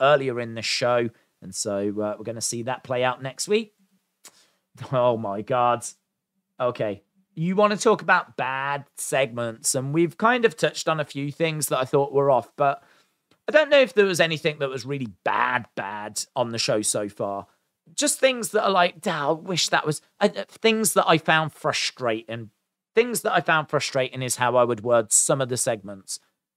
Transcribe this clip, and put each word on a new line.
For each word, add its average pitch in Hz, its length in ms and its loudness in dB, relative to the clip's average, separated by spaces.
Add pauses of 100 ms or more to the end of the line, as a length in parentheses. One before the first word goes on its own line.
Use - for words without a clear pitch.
earlier 135 400 4
in 113 140 -10
the 113 60 -6
show. 120 480 0 (320)
And 92 140 -16
so, 101 320 -2 (140)
uh, 104 160 -4
we're 110 60 -16
gonna 113 180 -8
see 120 220 -6
that 123 200 -6
play 123 200 -2
out 127 180 0
next 131 260 -10
week. 214 260 -2 (1160)
Oh, 123 240 2
my 107 260 -4
God. 120 440 0 (760)
Okay. 117 440 -4 (300)
You 175 220 -4
wanna 208 220 4
talk 208 240 2
about 170 340 0
bad 135 500 -4 (100)
segments, 120 800 -2
and 135 180 -4
we've 165 240 0
kind 240 260 2
of - 140 0
touched - 320 -2
on 156 100 0
a 143 60 -4
few 143 260 -6
things 156 360 -2
that 139 120 0
I 131 60 0
thought 139 260 2
were 139 180 4
off, 120 280 2
but 139 260 0 (640)
I 220 40 -4
don't 294 180 6
know 285 100 6
if 262 140 2
there 202 120 6
was 180 140 2
anything 160 400 0
that 139 100 -2
was 127 160 -8
really 131 280 -6 (100)
bad, 117 520 -2
bad 104 500 -8 (100)
on 123 140 -2
the 113 100 -6
show 113 220 0
so 104 260 -4
far. 101 400 -8 (460)
Just - 260 -2
things 247 320 0
that 208 120 2
are 196 80 4
like, 180 300 2
"Damn, 156 240 -2
I 147 60 2
wish 165 360 -2
that 160 180 0
was," 151 160 -4 (200)
uh, 208 120 4
uh, 196 140 -8
things 220 460 0
that 190 120 4
I 170 120 6
found 160 340 2
frustrating. 113 1000 -4 (440)
Things 233 260 0
that 202 120 -2
I 175 80 2
found 156 260 0
frustrating 131 540 -2
is 127 160 -4
how 123 180 2
I 123 80 6
would 117 180 0
word 117 300 2
some 139 300 2
of 123 80 -2
the 123 80 -4
segments. 101 640 -6 (380)